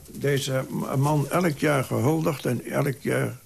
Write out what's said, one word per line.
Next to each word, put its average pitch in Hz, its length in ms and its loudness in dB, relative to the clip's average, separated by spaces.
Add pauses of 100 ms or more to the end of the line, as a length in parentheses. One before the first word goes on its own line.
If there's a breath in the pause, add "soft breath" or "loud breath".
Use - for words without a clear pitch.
(120)
deze 131 580 0
ma-, - 260 -4
man 143 340 2
elk 165 280 2
jaar 143 260 2
gehuldigd 143 640 0
en 123 180 0
elk 143 360 -2
jaar 127 460 -2